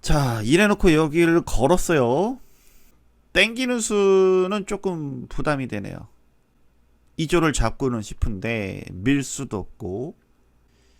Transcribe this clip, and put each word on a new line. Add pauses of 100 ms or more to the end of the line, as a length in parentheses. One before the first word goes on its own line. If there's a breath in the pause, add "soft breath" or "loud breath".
자,
이래놓고
여기를
걸었어요. (920 soft breath)
땡기는
수는
조금
부담이
되네요. (1080)
이
조를
잡고는
싶은데
밀
수도
없고. (840 loud breath)